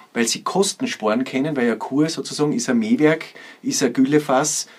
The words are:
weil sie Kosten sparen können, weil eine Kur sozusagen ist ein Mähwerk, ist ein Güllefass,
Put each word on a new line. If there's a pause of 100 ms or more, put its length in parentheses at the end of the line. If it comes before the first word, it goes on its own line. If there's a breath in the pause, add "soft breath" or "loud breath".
(140 loud breath)
weil
sie
Kosten
sparen
können,
weil
eine
Kur
sozusagen
ist
ein
Mähwerk, (380 loud breath)
ist
ein
Güllefass, (120 soft breath)